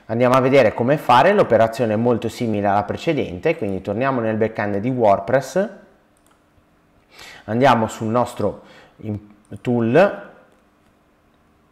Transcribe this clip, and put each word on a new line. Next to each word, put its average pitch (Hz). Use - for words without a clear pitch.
Andiamo 123
a 131
vedere 127
come 131
fare, 143
l'operazione 113
è -
molto 117
simile 107
alla 101
precedente, 101
quindi 98
torniamo 120
nel 110
backend 107
di 101
WordPress, 127
andiamo 117
sul -
nostro 113
im-, 107
tool 123